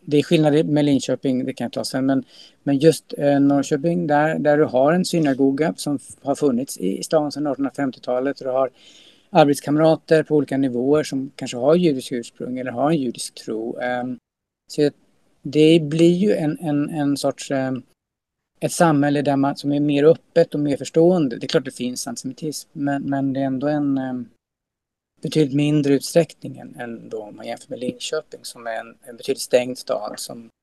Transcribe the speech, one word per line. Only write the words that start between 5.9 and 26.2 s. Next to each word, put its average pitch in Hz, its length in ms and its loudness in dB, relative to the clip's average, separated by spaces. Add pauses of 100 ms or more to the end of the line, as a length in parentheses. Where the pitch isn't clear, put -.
f-, - 260 -12
har 135 140 -2
funnits 135 420 -2
i, - 220 -4
i - 40 -8
stan 151 280 0
sedan 147 160 -6
artonhundrafemtiotalet, 131 920 -4
och 131 60 -14
du 131 60 -2
har 131 180 2 (600)
arbetskamrater 156 920 2
på 151 120 -2
olika 139 220 0
nivåer 135 460 0
som 135 320 -6
kanske 131 220 -10
har 139 180 4
judisk 151 360 0
ursprung 127 480 -8
eller 127 120 -8
har 131 200 0
en 165 60 2
judisk - 380 -6
tro. 113 440 -8
Ehm, 123 380 -6 (540)
så 147 180 2 (520)
det 156 380 4
blir 160 340 4
ju 196 200 2
en, 156 260 -2
en, 151 300 -2
en 143 280 0
sorts, - 340 -4
ehm, 131 320 -4 (760)
ett 139 120 -4
samhälle 147 500 2
där 139 140 0
man, 139 220 0
som 143 140 -4
är 143 80 0
mer 147 240 2
öppet 165 500 4
och 156 60 -2
mer 147 180 0
förstående. 160 600 2
Det 139 60 -8
är - 20 -8
klart 147 180 0
det 131 100 -10
finns 123 320 -8
antisemitism, 131 680 -10
men, 143 300 -4
men 139 300 -2
det 135 60 -2
är 135 60 0
ändå 131 220 -2
en, 147 300 0
ehm, 127 280 -6 (960)
betydligt 147 340 0
mindre 147 380 2
utsträckning 147 640 -2